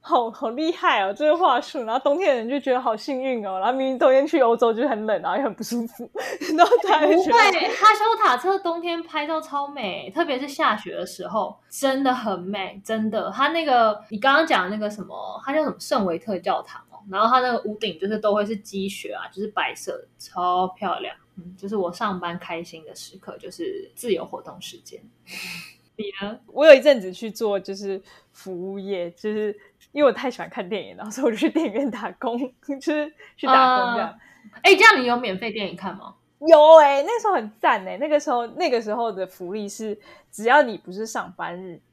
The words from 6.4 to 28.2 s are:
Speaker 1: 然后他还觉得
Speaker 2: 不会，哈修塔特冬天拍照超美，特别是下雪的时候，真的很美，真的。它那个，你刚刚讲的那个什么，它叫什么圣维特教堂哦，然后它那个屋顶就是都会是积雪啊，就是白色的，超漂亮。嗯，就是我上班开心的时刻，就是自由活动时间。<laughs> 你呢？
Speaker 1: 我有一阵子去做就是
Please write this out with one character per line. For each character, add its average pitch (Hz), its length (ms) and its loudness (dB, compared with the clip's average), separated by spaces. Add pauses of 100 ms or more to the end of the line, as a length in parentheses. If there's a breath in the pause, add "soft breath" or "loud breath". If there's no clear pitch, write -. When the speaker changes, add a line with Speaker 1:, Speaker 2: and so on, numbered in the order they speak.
Speaker 1:
然 339 80 8
后 - 160 4
他 370 160 2
还 302 100 4
觉 320 80 6
得 - 20 6
Speaker 2:
不 381 60 4
会， 381 460 4
哈 440 240 6
修 415 100 0 (180)
塔 285 140 4
特 381 240 -2
冬 339 220 -4
天 339 220 -6
拍 302 240 -6
照 320 120 -4
超 285 280 -8
美， 196 420 -8
特 302 160 -2
别 262 140 -4
是 285 80 -8
下 269 280 0
雪 175 200 -12
的 175 100 -6
时 - 220 -12
候， 202 280 -4 (140)
真 269 340 -2
的 262 80 2
很 220 280 -4
美， 190 440 -8
真 220 280 -4
的。 208 220 -4
它 269 160 0
那 330 140 -2
个， 226 460 2
你 220 80 -10
刚 269 160 2
刚 311 120 4
讲 226 180 2
的 196 120 -6
那 - 20 -8
个 208 120 -4
什 214 160 -12
么， 95 400 -12
它 277 80 -6
叫 311 100 0
什 262 60 -2
么 - 100 -8
圣 240 260 -2
维 170 120 -2
特 190 220 -6
教 170 240 -4
堂 - 260 -20
哦， - 80 -20 (120)
然 190 120 -4
后 226 60 4
它 254 140 4
那 247 120 0
个 220 160 -2
屋 208 80 -8
顶 180 220 -6
就 190 80 -4
是 214 100 -2
都 208 160 0
会 208 100 2
是 214 140 -4
积 196 320 -6
雪 175 240 -10
啊， 180 180 -12
就 190 100 -12
是 214 80 -6
白 147 260 -4
色 - 240 -12
的， - 80 -20 (100)
超 180 520 -2
漂 185 300 -6
亮。 - 160 -10 (220)
嗯， 180 180 -20
就 196 140 -12
是 214 80 -4
我 175 160 -4
上 196 260 -6
班 175 180 -8
开 170 260 -10
心 160 200 -18
的 151 100 -20
时 - 240 -20
刻， - 200 -16
就 - 120 -18
是 - 460 -10
自 240 160 -6
由 165 140 -4
活 175 160 -14
动 160 180 -18
时 - 200 -16
间。 - 200 -20 (260)
<laughs> - 680 -18
你 208 100 -10 (160)
呢？ 208 260 -10
Speaker 1:
我 285 180 0
有 311 80 12
一 262 80 10
阵 269 180 4
子 185 140 -10
去 226 160 -12
做 202 300 -4
就 196 160 -10
是 196 260 -8 (300 soft breath)